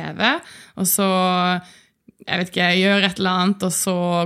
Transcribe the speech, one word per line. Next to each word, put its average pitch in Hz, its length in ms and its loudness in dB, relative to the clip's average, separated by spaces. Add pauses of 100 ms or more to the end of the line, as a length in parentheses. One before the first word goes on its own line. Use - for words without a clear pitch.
(180)
V, 254 240 0 (340)
og 190 100 -4
så, 180 760 0 (640)
jeg - 120 -2
vet 180 120 -4
ikke, 180 160 0
jeg 180 160 2
gjør 202 240 4
et 185 120 -6
eller 185 120 0
annet, 185 320 0
og 185 80 -2
så 185 240 -2 (300)